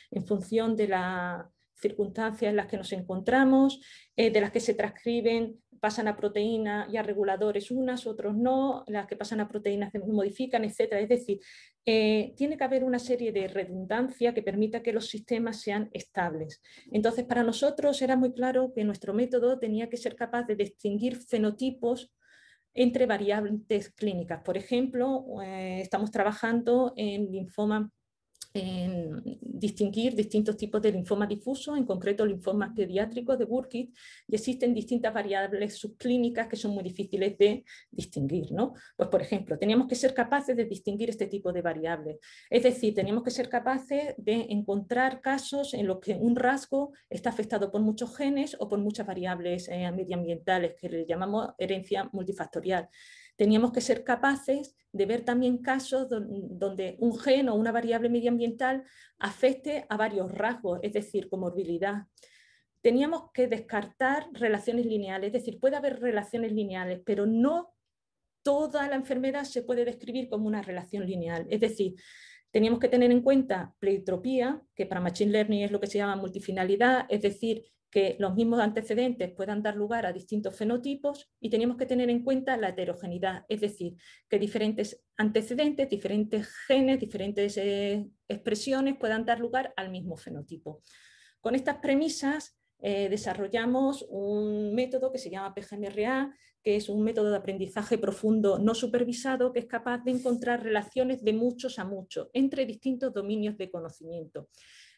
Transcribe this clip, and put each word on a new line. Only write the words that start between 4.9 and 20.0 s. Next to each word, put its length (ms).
pasan 280
a 80
proteínas 800
y 20
a 80
reguladores 680
unas, 380
otros 300
no, 500
las 180
que 120
pasan 240
a 80
proteínas 420
se 80
modifican, 640
etcétera. 380
Es 80
decir, 320
eh, 520
tiene 180
que 80
haber 220
una 140
serie 340
de 160
redundancia 840
que 80
permita 400
que 120
los 140
sistemas 520
sean 320
estables. 680
Entonces, 360
para 180
nosotros 580
era 140
muy 160
claro 420
que 120
nuestro 280
método 460
tenía 300
que 80
ser 180